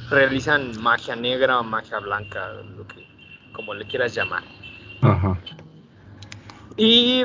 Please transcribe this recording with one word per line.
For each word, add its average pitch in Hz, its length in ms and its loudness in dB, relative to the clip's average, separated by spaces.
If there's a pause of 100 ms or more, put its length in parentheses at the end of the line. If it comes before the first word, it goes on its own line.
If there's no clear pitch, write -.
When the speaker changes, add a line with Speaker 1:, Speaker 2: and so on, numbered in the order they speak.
(100)
Speaker 1:
realizan 135 720 2
magia 117 360 0
negra 127 420 2
o 117 60 0
magia 110 340 -6
blanca, 101 540 -6
lo 104 340 -16
que, - 180 -20 (480)
como - 220 -10
le 104 120 -10
quieras 120 280 -2
llamar. 92 300 -4 (580)
Speaker 2:
Ajá. 95 340 4 (1400)
Speaker 1:
Y 240 480 4